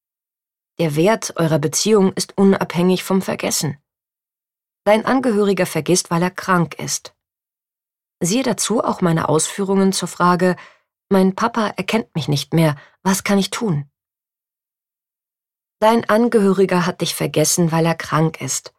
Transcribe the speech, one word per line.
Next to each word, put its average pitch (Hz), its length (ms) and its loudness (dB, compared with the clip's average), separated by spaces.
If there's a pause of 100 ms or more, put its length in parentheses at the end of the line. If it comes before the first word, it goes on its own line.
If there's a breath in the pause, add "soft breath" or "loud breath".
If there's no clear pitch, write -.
(800)
Der 160 160 0
Wert 190 420 0
eurer 160 220 2
Beziehung 190 540 2
ist - 240 -8
unabhängig 185 640 2
vom 190 200 0
Vergessen. - 560 -4 (1040)
Dein 214 220 2
Angehöriger 208 580 0
vergisst, 160 460 -2
weil 170 120 0
er 180 80 -2
krank 175 440 -2
ist. - 400 -10 (1040)
Siehe 196 220 -2
dazu 226 420 -2
auch - 160 -4
meine 165 300 0
Ausführungen 190 640 0
zur 180 140 -4
Frage, 175 480 2 (520 loud breath)
„Mein 190 260 2
Papa 220 340 -2
erkennt - 460 -6
mich 156 140 -4
nicht 143 240 -4
mehr, 160 240 2 (260 loud breath)
was 190 220 -2
kann 202 140 0
ich 196 120 -2
tun?“ 151 380 -4 (1900)
Dein 226 300 2
Angehöriger 196 760 2
hat 165 160 -6
dich 165 140 -4
vergessen, 156 580 0
weil 165 140 0
er 165 80 0
krank 160 480 -2
ist. - 360 -8